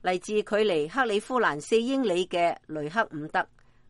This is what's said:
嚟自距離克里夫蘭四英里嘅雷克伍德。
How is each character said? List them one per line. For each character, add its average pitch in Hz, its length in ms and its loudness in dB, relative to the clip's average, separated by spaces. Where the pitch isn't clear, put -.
嚟 185 180 -2
自 214 140 -6
距 214 100 2
離 202 440 2
克 254 160 0
里 208 160 0
夫 247 220 -2
蘭 151 180 2
四 226 220 2
英 269 220 0
里 180 240 2
嘅 170 280 0
雷 156 200 -6
克 202 240 0
伍 151 160 -10
德。 180 180 -2